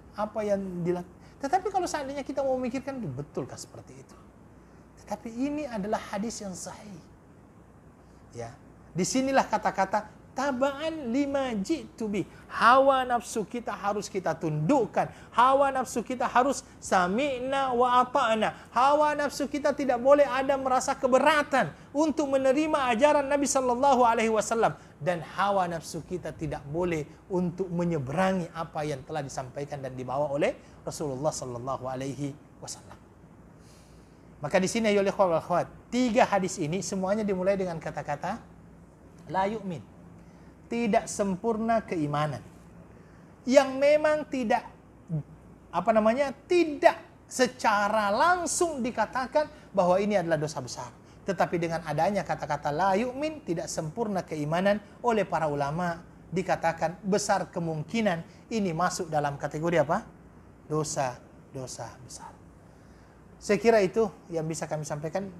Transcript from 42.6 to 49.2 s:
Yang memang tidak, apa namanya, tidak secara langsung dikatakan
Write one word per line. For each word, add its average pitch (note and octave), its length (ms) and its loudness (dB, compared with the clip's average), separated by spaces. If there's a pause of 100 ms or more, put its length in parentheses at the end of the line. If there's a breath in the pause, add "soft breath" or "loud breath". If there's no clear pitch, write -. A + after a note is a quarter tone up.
Yang C4 320 6
memang D4+ 420 4 (120)
tidak, B3 340 0 (1120)
apa F3+ 180 0
namanya, A3+ 400 4 (140)
tidak D#4+ 560 4 (240)
secara G#3+ 880 0
langsung E4 720 2
dikatakan D4+ 640 -2 (240 loud breath)